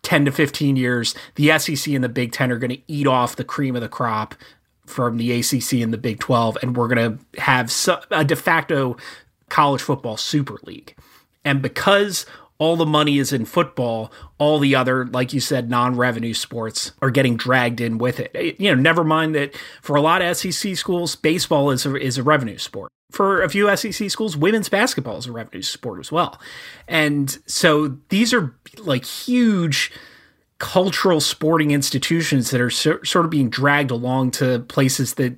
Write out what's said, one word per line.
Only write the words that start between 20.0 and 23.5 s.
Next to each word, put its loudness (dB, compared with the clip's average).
lot 4
of 0
S -4
E -4
C -4
schools, -4
baseball 2
is 0
a, -2
is -4
a -4
revenue 0
sport. -12
For 2
a 0
few 2